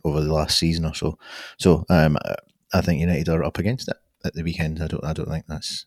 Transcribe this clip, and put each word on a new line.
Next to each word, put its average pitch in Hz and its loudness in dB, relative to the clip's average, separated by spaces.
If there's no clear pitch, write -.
over 76 0
the 76 0
last 78 0
season 82 0
or 78 -2
so. 78 -4
So, 82 4
um, 78 6
I 92 4
think 85 2
United 85 0
are 82 2
up 76 -4
against 107 -2
it - -6
at - -8
the 82 -6
weekend. 80 -2
I 80 -4
don't, - -6
I 78 -4
don't - -6
think 80 -6
that's - -10